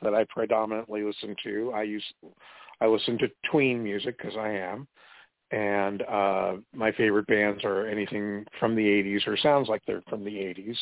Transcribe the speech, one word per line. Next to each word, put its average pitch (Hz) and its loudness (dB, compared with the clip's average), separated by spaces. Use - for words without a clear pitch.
that 107 0
I 110 4
predominantly 110 -2
listen 104 -6
to. 110 -4
I 107 -2
use, 107 -4
I 117 2
listen 110 2
to 127 2
tween 127 2
music 104 -4
'cause - -10
I 110 -2
am, 101 -6
and, 101 0
uh, 95 2
my 110 0
favorite 107 2
bands 104 2
are 101 0
anything 104 -4
from 113 2
the 110 4
eighties 101 2
or 107 -2
sounds 143 4
like 110 -2
they're 98 -4
from 107 -8
the 104 -8
eighties. 95 -6